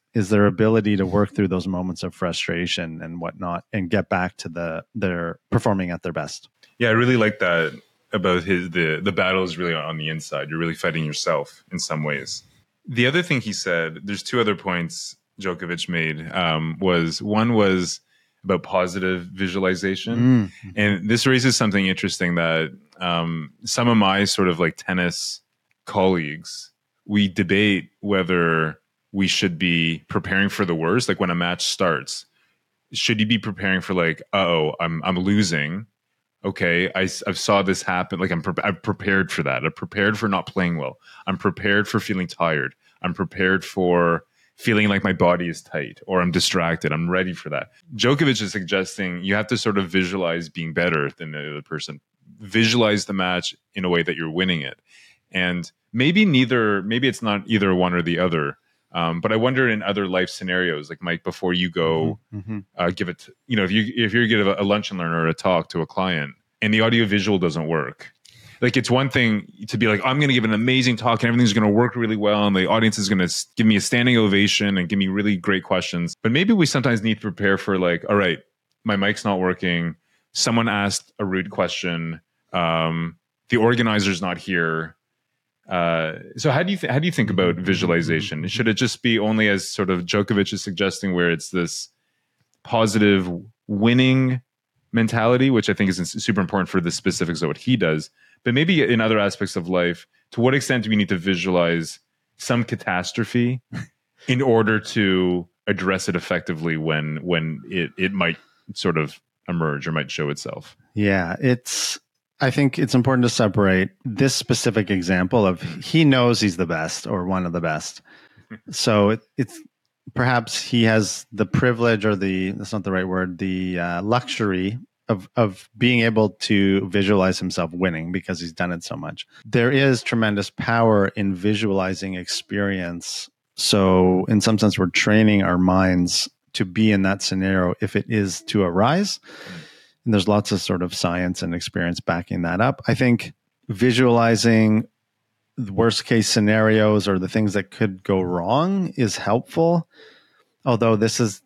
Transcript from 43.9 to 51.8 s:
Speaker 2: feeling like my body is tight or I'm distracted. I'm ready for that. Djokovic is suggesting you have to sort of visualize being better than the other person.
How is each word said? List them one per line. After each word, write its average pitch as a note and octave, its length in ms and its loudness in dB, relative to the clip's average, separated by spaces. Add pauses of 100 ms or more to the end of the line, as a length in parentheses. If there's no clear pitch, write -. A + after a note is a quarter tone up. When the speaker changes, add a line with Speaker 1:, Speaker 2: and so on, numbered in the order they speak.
Speaker 2:
feeling G#2+ 320 2
like G2 140 0
my G2 120 0
body F2 340 2
is E2 140 -10
tight - 440 -10
or F#2 140 0
I'm F2 100 2
distracted. E2+ 640 0
I'm E2 160 -2
ready F#2 240 -2
for - 160 -14
that. C#2+ 220 -8 (260)
Djokovic B2+ 460 2
is G2 100 -6
suggesting F#2 720 -4
you G2 100 0
have G#2 140 0
to B2 80 0
sort G#2 220 0
of F#2+ 100 -2
visualize F2 640 -2
being E2 240 -8
better E2 360 0
than D#2 220 -14
the D2+ 180 -10
other D2 120 -12
person. D2 360 -12 (420)